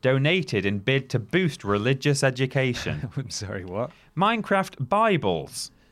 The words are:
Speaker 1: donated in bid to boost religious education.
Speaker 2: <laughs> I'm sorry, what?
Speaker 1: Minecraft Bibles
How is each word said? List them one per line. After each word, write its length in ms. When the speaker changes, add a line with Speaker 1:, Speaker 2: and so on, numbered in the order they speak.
Speaker 1:
donated 640
in 140
bid 320
to 80
boost 460
religious 580
education. 880
Speaker 2:
<laughs> 40
I'm 140
sorry, 340
what? 260
Speaker 1:
Minecraft 720
Bibles 800